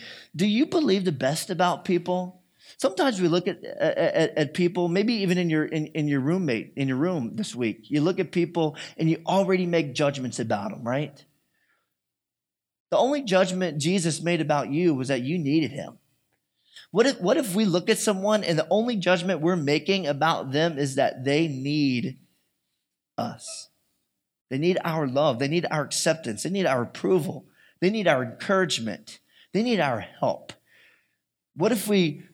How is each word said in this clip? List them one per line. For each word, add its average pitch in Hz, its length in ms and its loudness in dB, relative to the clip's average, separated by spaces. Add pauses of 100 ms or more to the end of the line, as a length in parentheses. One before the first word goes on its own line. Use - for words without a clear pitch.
(360)
Do 180 120 0
you 226 180 2
believe 208 400 0
the 185 60 0
best 131 380 -2
about 180 360 0
people? 180 560 -2 (360)
Sometimes 269 440 0
we 180 60 4
look 170 200 2
at, - 160 -6
at, - 760 0
at 147 160 0
people, 175 340 0
maybe 208 280 0
even 185 220 0
in 175 120 0
your, 156 160 2
in, 151 220 -4
in 151 200 -4
your 143 120 0
roommate, 143 560 -2
in 135 120 -2
your 131 100 -2
room 143 380 -2
this 110 200 -8
week. 117 340 -4
You 147 120 0
look 185 180 0
at 165 120 -4
people 170 440 0 (220)
and 160 120 2
you 160 160 0
already 185 400 2
make 165 280 0
judgments 139 460 -2
about 110 320 -2
them, - 120 -14
right? 131 400 -4 (1700)
The 160 60 4
only 277 240 2
judgment 185 600 0
Jesus 165 400 0
made 165 200 0
about 143 300 0
you 160 220 2
was 127 140 -2
that 131 140 0
you 147 160 -2
needed 147 340 0
him. 90 260 -12 (960)
What 220 140 4
if, 277 140 0
what 202 180 2
if 214 180 -2
we 220 100 4
look 180 240 2
at 214 80 4
someone 208 460 0
and 160 140 0
the 156 120 0
only 226 260 2
judgment 175 460 2
we're 175 140 2
making 151 520 0
about 139 440 0
them 156 260 0
is 135 180 -2
that 131 300 0
they 151 220 2
need 135 720 -2 (1000)
us? - 520 -8 (800)
They 131 80 -4
need 175 280 2
our 160 220 -2
love. 131 320 2
They 143 100 0
need 165 200 0
our 151 140 -2
acceptance. 143 600 -2
They 156 60 -4
need 190 160 0
our 131 160 2
approval. 175 640 0 (360)
They 175 80 4
need 214 180 0
our 135 160 4
encouragement. 120 960 -2 (340)
They 208 100 0
need 233 180 2
our 127 180 0
help. - 540 -4 (1000)
What 196 180 2
if 202 160 -4
we 175 340 2 (100)